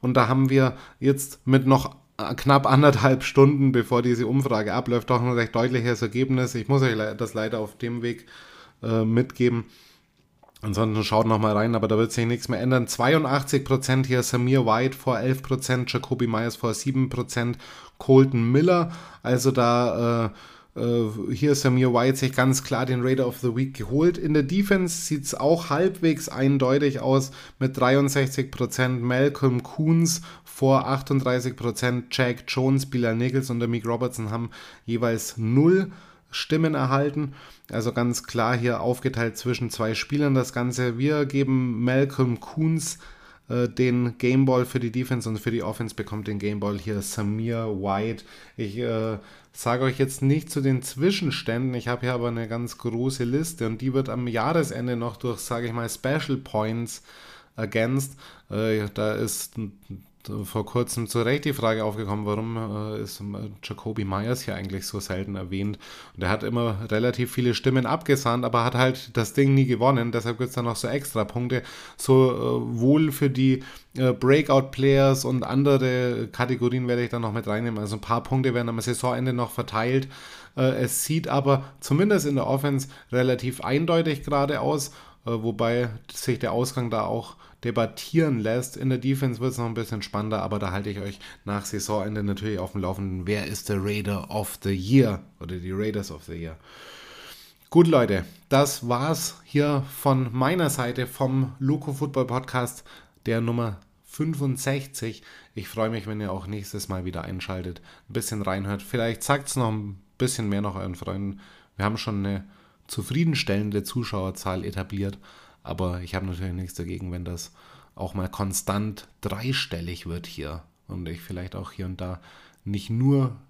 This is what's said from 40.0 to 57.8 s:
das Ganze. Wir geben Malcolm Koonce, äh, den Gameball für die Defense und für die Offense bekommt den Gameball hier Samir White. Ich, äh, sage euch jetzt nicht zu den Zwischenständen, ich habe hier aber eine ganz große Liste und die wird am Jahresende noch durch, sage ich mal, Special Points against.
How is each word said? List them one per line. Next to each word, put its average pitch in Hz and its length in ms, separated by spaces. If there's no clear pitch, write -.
das 131 200
Ganze. 123 420
Wir 147 300
geben 131 580
Malcolm 131 560
Koonce, 160 580
äh, 120 180
den 123 480
Gameball 127 480
für 123 160
die 117 100
Defense 123 380
und 107 100
für 113 120
die 113 120
Offense 110 320
bekommt 107 340
den 104 100
Gameball 101 400
hier 101 240
Samir 113 640
White. 101 580
Ich, 107 220
äh, 113 400
sage 123 320
euch 131 140
jetzt 135 240
nicht 143 280
zu 147 120
den 135 180
Zwischenständen, 135 920
ich 120 140
habe 120 140
hier 123 120
aber 120 140
eine 117 200
ganz 117 300
große 123 460
Liste 135 420
und 110 160
die 131 100
wird 135 160
am 123 180
Jahresende 123 680
noch 117 220
durch, 120 220
sage 120 260
ich 117 80
mal, 117 160
Special 135 480
Points 113 640
against. 117 600